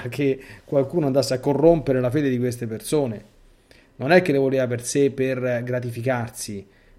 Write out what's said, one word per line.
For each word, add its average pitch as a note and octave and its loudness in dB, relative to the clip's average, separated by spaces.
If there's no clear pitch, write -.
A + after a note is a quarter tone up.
che C3+ 0
qualcuno C#3+ 0
andasse C3+ 2
a B2 -2
corrompere C#3 4
la B2 0
fede C#3+ 0
di B2 0
queste B2 -4
persone. A2 -4
Non B2+ 0
è F3+ 8
che D#3 0
le C#3 2
voleva C3 2
per A#2+ -4
sé, C#3 2
per B2+ -2
gratificarsi, A#2 -6